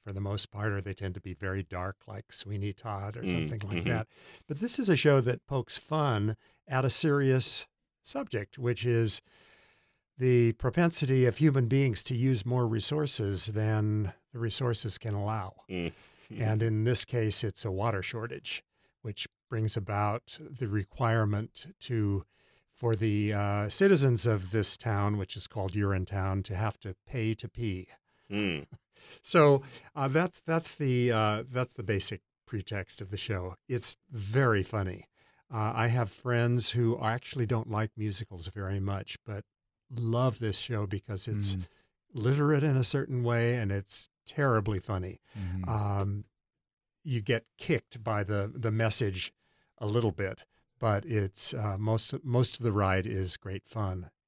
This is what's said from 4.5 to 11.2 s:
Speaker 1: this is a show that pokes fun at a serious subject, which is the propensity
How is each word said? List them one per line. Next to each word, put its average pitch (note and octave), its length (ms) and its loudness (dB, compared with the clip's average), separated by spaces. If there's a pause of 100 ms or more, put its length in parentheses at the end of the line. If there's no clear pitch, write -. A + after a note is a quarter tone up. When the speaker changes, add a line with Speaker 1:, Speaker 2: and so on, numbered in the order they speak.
Speaker 1:
this A#3+ 180 -2
is A#3 100 2
a E3 60 8
show C#3 280 8
that B2 260 -2
pokes C3 300 -4
fun A#2 580 0 (320)
at C3 160 2
a C3 60 4
serious C3+ 760 2 (380)
subject, G#3 520 -6
which A#2+ 300 -2
is A#2 340 4 (960)
the B2 360 6
propensity C3+ 720 2